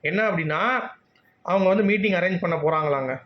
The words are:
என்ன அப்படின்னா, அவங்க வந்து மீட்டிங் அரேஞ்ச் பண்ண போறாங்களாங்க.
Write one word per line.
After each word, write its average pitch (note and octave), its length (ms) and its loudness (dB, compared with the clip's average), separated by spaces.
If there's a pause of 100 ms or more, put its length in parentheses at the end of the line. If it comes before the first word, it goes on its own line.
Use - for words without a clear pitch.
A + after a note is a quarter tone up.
என்ன G3 280 -2
அப்படின்னா, D#3+ 300 -2 (800)
அவங்க F#3+ 260 2
வந்து G3 160 4
மீட்டிங் G3+ 300 2
அரேஞ்ச் F3+ 260 0
பண்ண E3+ 160 0
போறாங்களாங்க. D3 720 0